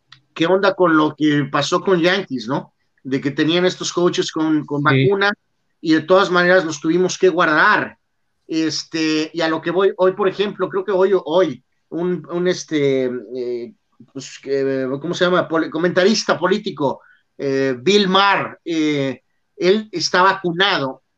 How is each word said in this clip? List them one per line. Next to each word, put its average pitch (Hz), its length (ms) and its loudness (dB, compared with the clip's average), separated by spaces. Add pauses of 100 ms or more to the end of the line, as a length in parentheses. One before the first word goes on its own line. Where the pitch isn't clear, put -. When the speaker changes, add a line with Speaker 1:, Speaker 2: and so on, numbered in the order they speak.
(340)
Speaker 1:
¿qué 160 120 0
onda 190 280 2
con 170 220 2
lo 151 200 2
que 147 360 2
pasó 151 300 0
con 180 200 2
Yankees, 165 460 -2
no? 156 260 -6 (300)
De 131 180 -4
que 147 100 -2
tenían 160 340 0
estos 180 280 -4
coaches 175 380 0
con, 156 340 -2
con 143 140 -6
Speaker 2:
Sí. 143 40 -2
Speaker 1:
vacuna 196 480 2 (500)
y 156 120 0
de 156 80 2
todas 185 280 4
maneras 180 360 4
los 156 140 -6
tuvimos 175 380 0
que 185 120 4
guardar. 160 680 2 (500)
Este, 156 880 -2
y 165 80 -4
a 160 60 0
lo 160 140 -2
que 170 100 -4
voy, 190 260 2
hoy, 185 160 4
por 185 140 -2
ejemplo, 185 420 -4
creo 190 140 -4
que 208 80 -4
hoy, 190 220 2
hoy, 165 500 0 (260)
un, 170 420 -6
un, 175 160 -2
este, 143 580 0
eh, 120 680 -8 (380)
pues, - 340 -16
eh, 135 420 -2 (120)
¿cómo 165 140 -6
se 175 120 0
llama? 180 220 2
Poli-, 160 220 -2
comentarista 180 680 0
político, 165 640 -2 (360)
eh, 135 420 -2
Bill 196 300 2
Maher, 190 560 0
eh, 151 560 -2 (340)
él 208 360 0
está 180 320 0
vacunado 180 800 0 (140)